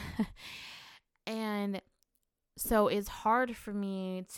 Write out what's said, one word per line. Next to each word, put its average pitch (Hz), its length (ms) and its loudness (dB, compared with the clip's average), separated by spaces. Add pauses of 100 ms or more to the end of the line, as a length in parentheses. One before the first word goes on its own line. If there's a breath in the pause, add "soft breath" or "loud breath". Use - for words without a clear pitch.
<laughs> - 40 -6 (1200 loud breath)
And 208 560 -2 (760)
so 214 320 6
it's 196 200 2
hard 240 480 2
for - 160 -10
me 190 520 -4 (140)